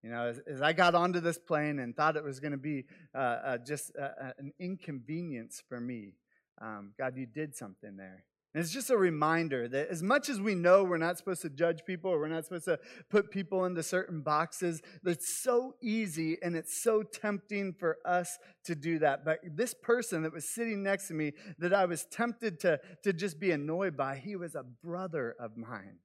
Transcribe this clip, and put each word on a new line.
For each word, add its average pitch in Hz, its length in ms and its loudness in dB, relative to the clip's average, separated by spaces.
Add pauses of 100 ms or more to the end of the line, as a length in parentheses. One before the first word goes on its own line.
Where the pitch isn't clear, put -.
You 113 80 -14
know, 117 180 -2
as, 120 200 -4
as 135 160 -4
I 160 100 6
got 175 220 8
onto 175 240 4
this 165 180 0
plane 151 400 0
and 120 180 -6
thought 151 200 4
it 151 80 -2
was 135 160 -6
gonna 143 180 -4
be, 139 280 -4 (280)
uh, 131 40 -6
uh, 123 420 0
just, 143 400 -6
uh, 139 100 -4 (100)
uh, 131 200 -10
an 139 180 -12
inconvenience 156 1080 -8
for 123 140 -8
me, 113 340 -8 (440)
um, 104 380 -12
God, 131 200 -4
you 127 100 -6
did 147 280 -8
something 101 420 -14
there. 95 260 -16 (300)
And 156 80 -2
it's 165 120 -4
just 262 160 -6
a 247 80 6
reminder 156 720 4
that 143 200 0
as 170 140 -4
much 277 240 4
as 226 140 -2
we 208 140 2
know 180 280 10
we're 175 140 2
not 170 200 2
supposed 180 260 -6
to 170 60 -6
judge 160 360 0
people 185 260 -2
or 160 80 4
we're 151 80 0
not 160 160 -2
supposed 170 220 -8
to 165 140 2 (300)
put 208 220 2
people 190 320 0
into 180 180 0
certain 170 420 -2
boxes, 160 580 0 (220)
that's - 380 -2
so 254 400 2
easy 170 600 0
and 175 140 -2
it's - 260 -6
so 220 220 4
tempting 202 680 -4
for 165 320 -2
us 175 360 0 (240)
to 170 120 -2
do 156 240 -2
that. 139 240 4
But 156 160 0 (160)
this 240 180 0
person 226 500 0
that 160 100 -2
was 160 160 -8
sitting 220 340 -2
next 196 260 0
to 170 40 -8
me 151 180 -2 (280)
that 175 140 4
I 196 120 6
was 170 200 -2
tempted 226 560 -4
to, 160 200 4 (220)
to 196 100 2
just 165 260 -4
be 185 120 2
annoyed 156 440 0
by, 135 220 -2
he 202 180 -8
was 170 200 -8
a 135 80 -6
brother 160 760 -6
of 113 160 -10
mine. 110 500 -12